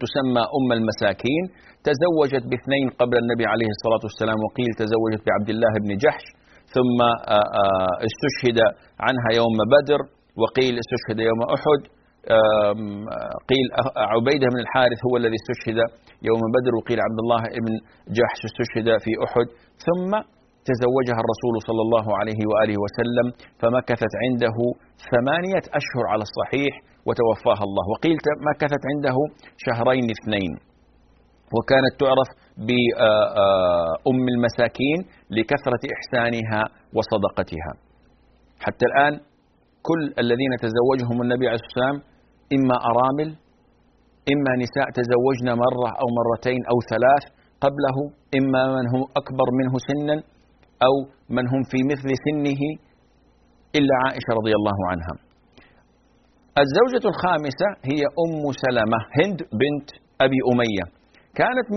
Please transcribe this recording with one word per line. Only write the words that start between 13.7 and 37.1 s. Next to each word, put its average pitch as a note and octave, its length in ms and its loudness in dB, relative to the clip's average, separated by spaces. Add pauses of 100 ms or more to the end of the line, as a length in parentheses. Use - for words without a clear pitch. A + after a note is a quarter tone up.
أخ-، B2+ 140 -2 (180)
عبيدة C3 400 2
بن B2 120 -2
الحارث B2 420 2
هو B2+ 140 0
الذي A2+ 220 0
استشهد A2+ 360 -6 (500)
يوم A2+ 140 2 (140)
بدر، B2+ 220 2
وقيل A2+ 280 -2
عبد A2 160 -4
الله A#2 200 2 (220)
بن A2 100 -2 (440)
جحش A#2 220 0 (100)
استشهد A2+ 380 -4 (160)
في A2+ 80 -2 (140)
أحد، A#2+ 200 0 (400)
ثم F3+ 240 0 (600)
تزوجها B2 540 2
الرسول A#2 300 -2 (140)
صلى A2+ 180 0
الله A2+ 200 2 (140)
عليه G#2+ 200 -4 (100)
وآله G#2+ 340 2
وسلم، A#2+ 420 -2 (340)
فمكثت A#2 520 0 (100)
عنده A#2+ 340 0 (560)
ثمانية D#3+ 520 0 (160)
أشهر - 320 -4
على G#2+ 160 0
الصحيح C3 460 -2 (340)
وتوفاها A2+ 600 2
الله، G2 240 -2
وقيل D#3 240 0 (100)
ت-، D3+ 140 0 (100)
مكثت C#3+ 400 -2
عنده C#3 260 -2 (480)
شهرين B2 420 2 (100)
اثنين، G2+ 360 -4 (1040)
وكانت C3 380 2 (100)
تعرف C3 240 4 (380)
ب-، A#2+ 260 2 (160)
آه، G#2+ 200 4 (140)
آه، F2+ 500 2 (180)
أم B2+ 140 0 (100)
المساكين A#2+ 640 0 (380)
لكثرة B2+ 460 0 (140)
إحسانها A2+ 640 -2 (340)
وصدقتها. F#2+ 760 -2 (920)